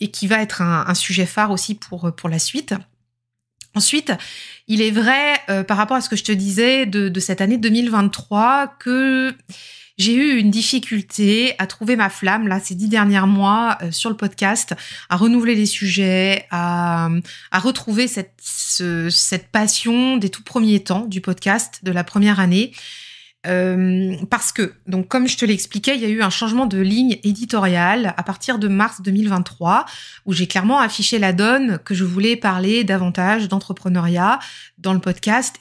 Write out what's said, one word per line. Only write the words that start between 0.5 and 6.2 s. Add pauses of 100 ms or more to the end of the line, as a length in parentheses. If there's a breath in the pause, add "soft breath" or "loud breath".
un,
un
sujet
phare
aussi
pour,
pour
la
suite. (1000)
Ensuite, (560 loud breath)
il
est
vrai, (140)
euh,
par
rapport
à
ce
que
je